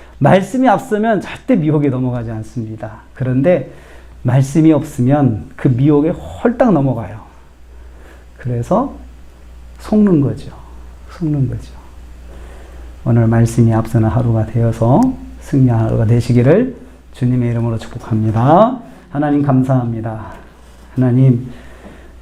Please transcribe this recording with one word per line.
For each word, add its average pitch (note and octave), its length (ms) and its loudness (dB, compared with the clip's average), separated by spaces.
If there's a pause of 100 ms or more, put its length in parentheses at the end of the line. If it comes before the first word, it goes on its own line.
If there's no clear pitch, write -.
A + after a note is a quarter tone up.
(180)
말씀이 F#3+ 500 2
앞서면 G#3 540 0
절대 - 340 -6
미혹에 D3+ 340 0
넘어가지 B2 420 -4
않습니다. A2 720 -10 (120)
그런데 C3+ 580 0 (520)
말씀이 C3+ 480 4
없으면 C3+ 720 0 (100)
그 - 120 -2
미혹에 C#3+ 420 2
홀딱 A#3+ 640 0
넘어가요. A2+ 460 -2 (1160)
그래서 B2+ 560 -4 (840)
속는 G#3 440 2
거죠. A2+ 300 -6 (600)
속는 D3 380 -2
거죠. A2 220 -10 (1300)
오늘 A#2 220 2
말씀이 A#2 460 2
앞서는 A2 360 0
하루가 A2+ 380 0
되어서 A#2 520 2 (400)
승리하는 A#2+ 460 2
하루가 A#2 200 0
되시기를 B2 680 2 (380)
주님의 B2 380 -2
이름으로 A#2 260 -2
축복합니다. A#2+ 1040 0 (320)
하나님 D3 320 0
감사합니다. A#2+ 880 -2 (600)
하나님, B2 520 2 (720)